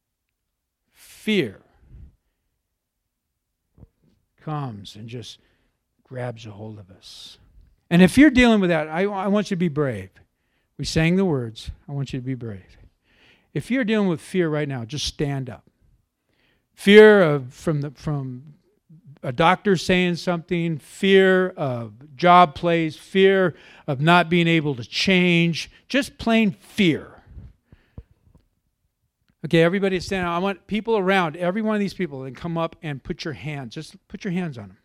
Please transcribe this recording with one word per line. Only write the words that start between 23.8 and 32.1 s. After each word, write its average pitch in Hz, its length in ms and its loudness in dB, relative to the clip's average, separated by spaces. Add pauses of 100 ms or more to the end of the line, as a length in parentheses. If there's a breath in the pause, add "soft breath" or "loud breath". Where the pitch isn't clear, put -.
of 139 160 -4
not 170 260 4
being 170 200 2
able 151 260 0
to 117 100 -12
change, 170 840 0 (180 soft breath)
just - 300 -4
plain 226 340 0
fear. - 680 -4 (2250 soft breath)
Okay, 165 160 2
everybody 190 380 0
stand 185 260 -6
up. 175 60 -6
I 170 80 -4
want 196 260 -6
people 214 320 -4
around, 180 380 0
every 180 260 -4
one 214 120 -2
of 208 60 -2
these 196 140 -4
people, 143 280 -8